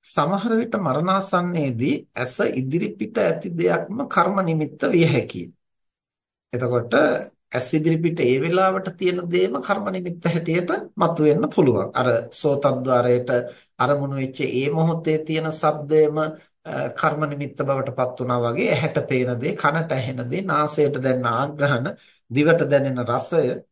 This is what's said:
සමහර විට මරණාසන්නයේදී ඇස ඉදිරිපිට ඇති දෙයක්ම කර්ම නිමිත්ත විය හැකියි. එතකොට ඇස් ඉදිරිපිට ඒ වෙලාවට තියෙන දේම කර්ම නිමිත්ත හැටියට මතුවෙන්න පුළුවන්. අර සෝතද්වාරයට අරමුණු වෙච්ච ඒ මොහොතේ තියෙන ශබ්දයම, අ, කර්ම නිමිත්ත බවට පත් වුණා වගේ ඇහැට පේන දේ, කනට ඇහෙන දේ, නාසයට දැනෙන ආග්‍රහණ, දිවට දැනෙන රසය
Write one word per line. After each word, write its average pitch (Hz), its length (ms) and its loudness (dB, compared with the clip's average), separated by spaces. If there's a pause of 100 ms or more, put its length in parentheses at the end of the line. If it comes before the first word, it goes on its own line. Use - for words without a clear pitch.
සමහර 190 500 -2
විට 233 240 -2
මරණාසන්නයේදී 175 1160 0 (180)
ඇස 123 220 -6 (160)
ඉදිරිපිට 165 680 -4
ඇති 190 340 0
දෙයක්ම 180 460 0 (100)
කර්ම 185 340 0
නිමිත්ත 160 440 -2
විය 165 200 4
හැකියි. 104 420 -2 (1040)
එතකොට 120 400 -2 (540)
ඇස් - 220 -4
ඉදිරිපිට 165 500 2
ඒ 131 200 4
වෙලාවට 190 540 0
තියෙන 180 320 -2
දේම 180 340 0
කර්ම 208 280 -2
නිමිත්ත 180 380 -6
හැටියට 165 460 0 (220)
මතුවෙන්න 160 540 2
පුළුවන්. 117 440 2
අර 123 160 0 (220)
සෝතද්වාරයට 127 1000 2 (460)
අරමුණු 139 400 0
වෙච්ච 131 320 -4
ඒ 135 220 0
මොහොතේ 160 500 2
තියෙන 156 300 -2
ශබ්දයම, 151 680 2 (460)
අ, 156 120 -10 (180)
කර්ම 151 340 0
නිමිත්ත 143 340 -8
බවට 135 360 -2
පත් 127 200 -2
වුණා 123 260 0
වගේ 120 280 0
ඇහැට 156 340 0
පේන 127 320 0
දේ, 143 200 -4
කනට 160 360 0
ඇහෙන 127 340 -4
දේ, 151 160 -4
නාසයට 151 560 0
දැනෙන 127 320 0
ආග්‍රහණ, 139 580 0 (440)
දිවට 151 340 4
දැනෙන 131 400 0
රසය 135 380 0 (280)